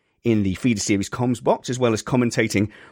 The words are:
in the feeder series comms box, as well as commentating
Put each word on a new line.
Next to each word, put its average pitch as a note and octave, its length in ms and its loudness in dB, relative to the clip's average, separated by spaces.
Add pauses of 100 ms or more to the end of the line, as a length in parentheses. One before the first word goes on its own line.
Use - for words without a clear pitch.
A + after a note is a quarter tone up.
(220)
in A2 220 2
the F#2+ 100 0
feeder A2+ 260 0
series G2+ 300 -2
comms B2 320 -2
box, - 260 0
as B2+ 120 -4
well A#2+ 120 2
as G#2 120 -2
commentating A2+ 680 0 (220)